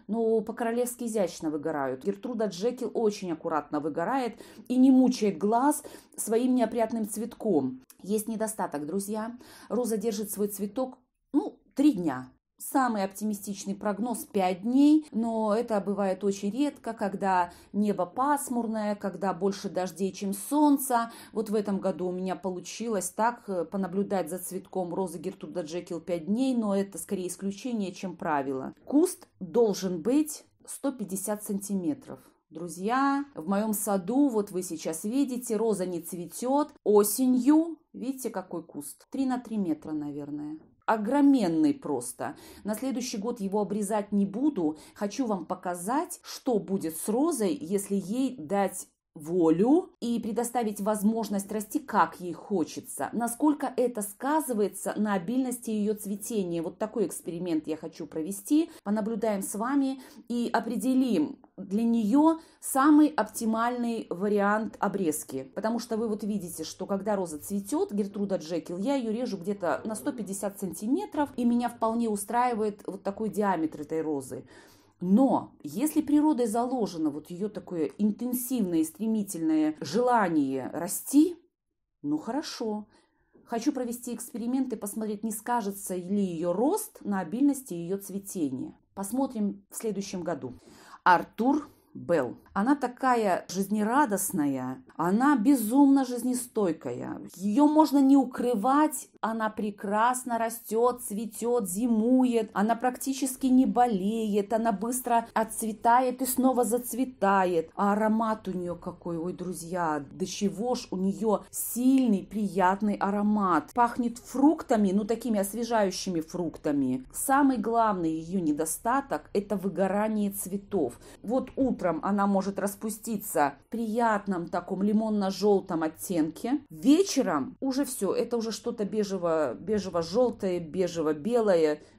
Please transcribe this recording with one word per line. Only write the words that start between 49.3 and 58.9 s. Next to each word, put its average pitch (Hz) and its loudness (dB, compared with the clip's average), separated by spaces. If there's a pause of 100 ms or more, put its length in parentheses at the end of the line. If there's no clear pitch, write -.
и 233 -2
предоставить 226 -2
возможность 208 0
расти, 214 -4
как - 0
ей 180 -8
хочется. - -4
Насколько 269 0 (100)
это 247 0
сказывается 226 -2
на 208 2
обильности 247 -2
её 214 0
цветения. 196 -4
Вот 175 -6
такой 214 -2
эксперимент 170 -4
я 156 -4
хочу 160 -12
провести. 196 -2 (140)
Понаблюдаем 214 0